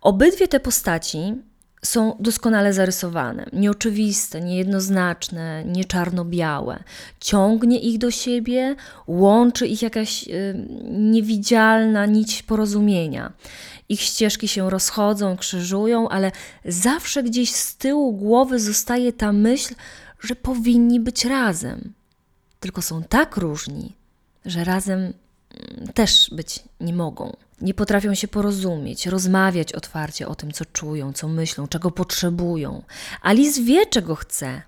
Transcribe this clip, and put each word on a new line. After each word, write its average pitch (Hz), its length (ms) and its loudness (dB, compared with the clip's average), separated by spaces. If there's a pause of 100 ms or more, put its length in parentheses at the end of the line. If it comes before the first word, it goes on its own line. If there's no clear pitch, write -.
Obydwie 320 480 6
te 269 120 2
postaci 180 720 -4 (500)
są 220 360 0
doskonale 214 520 2
zarysowane, 180 800 -2
nieoczywiste, 208 880 0
niejednoznaczne, 180 1200 -2
nie 180 200 -2
czarno-białe. 175 1000 -2 (360)
Ciągnie 220 580 4
ich 226 200 -2
do 240 120 0
siebie, 247 680 -2 (300)
łączy 220 600 4
ich 214 160 -2
jakaś, 220 460 -4
y, 190 380 -6 (240)
niewidzialna 220 1160 4
nić 214 360 2
porozumienia. 202 920 0 (560)
Ich 208 120 -4
ścieżki - 480 0
się 190 220 -2
rozchodzą, 202 640 0
krzyżują, 196 720 0
ale 190 240 0 (320)
zawsze 247 580 -2
gdzieś 240 320 -2
z - 220 -4
tyłu 277 360 0
głowy 233 480 2
zostaje 240 520 0
ta 220 200 0
myśl, 233 420 2 (460)
że 240 160 -8
powinni 240 640 4
być 240 240 -2
razem. 220 680 -2 (680)
Tylko 185 220 -8
są 160 200 -6
tak 285 340 0
różni, 151 600 -6 (480)
że 170 200 -4
razem, 190 360 0
mm, - 920 -12
też - 380 4
być - 320 -10 (160)
nie 170 120 -4
mogą. 170 440 -6 (240)
Nie 190 140 -2
potrafią 202 400 0
się 202 140 -4
porozumieć, 190 800 -2
rozmawiać 185 680 2
otwarcie - 560 -8
o 156 60 -8
tym, 147 180 -12
co 160 120 -8
czują, 151 480 -8
co 151 160 -8
myślą, 160 400 -4
czego 170 220 -2
potrzebują. 170 920 -4 (400)
Alice 269 400 4
wie, 302 240 6
czego 165 280 -2
chce 139 540 -8